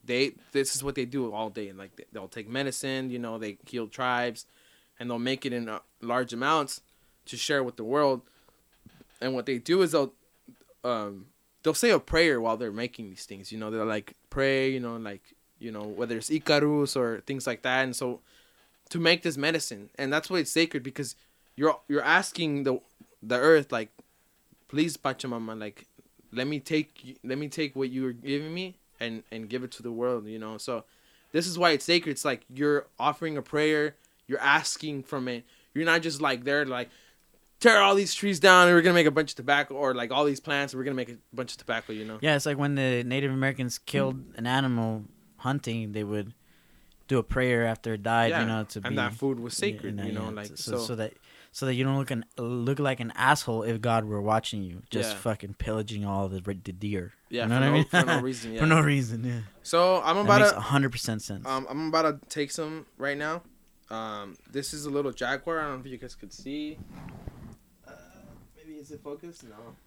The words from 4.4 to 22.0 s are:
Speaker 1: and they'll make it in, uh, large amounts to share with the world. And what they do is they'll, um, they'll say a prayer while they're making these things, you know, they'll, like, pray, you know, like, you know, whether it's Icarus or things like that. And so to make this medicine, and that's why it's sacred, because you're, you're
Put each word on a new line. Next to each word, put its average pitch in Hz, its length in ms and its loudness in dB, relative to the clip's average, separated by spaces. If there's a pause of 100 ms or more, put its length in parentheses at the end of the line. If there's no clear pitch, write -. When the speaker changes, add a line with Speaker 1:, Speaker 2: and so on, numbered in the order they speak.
Speaker 1:
and 120 100 -8
they'll 117 100 -4
make 131 260 -2
it 123 80 -2
in, 117 160 -6
uh, 107 100 -8 (220)
large 120 320 -2
amounts 139 480 0 (440)
to 120 120 -14
share 143 260 0
with 123 140 -6
the 113 80 -8
world. 135 360 2 (1000)
And 131 120 -2
what 120 120 -4
they 127 140 -2
do 175 220 2
is 160 120 4
they'll, 139 200 2 (680)
um, 104 440 -4 (360)
they'll 156 100 2
say 233 180 4
a 156 80 6
prayer 156 420 2
while 113 160 0
they're 113 140 -6
making 113 380 -8
these - 160 -16
things, 98 260 -16
you 110 60 -10
know, 110 140 -6
they'll, 110 140 -2
like, 107 300 -4 (140)
pray, 135 400 2
you 131 100 -2
know, 117 180 -6
like, 104 360 -14 (260)
you 113 120 -10
know, 104 120 -10
whether 113 340 -4
it's 113 120 -8
Icarus 147 680 2
or 117 280 0
things 135 220 -6
like 117 140 -6
that. 131 240 2
And 123 100 -6
so 123 240 -4 (680)
to 175 100 -4
make 170 240 4
this 147 140 -2
medicine, 139 580 -4
and 139 160 -4
that's 156 180 -2
why 185 100 0
it's 147 120 -4
sacred, 160 320 0
because 131 320 -8 (400)
you're, 147 320 0
you're 143 160 0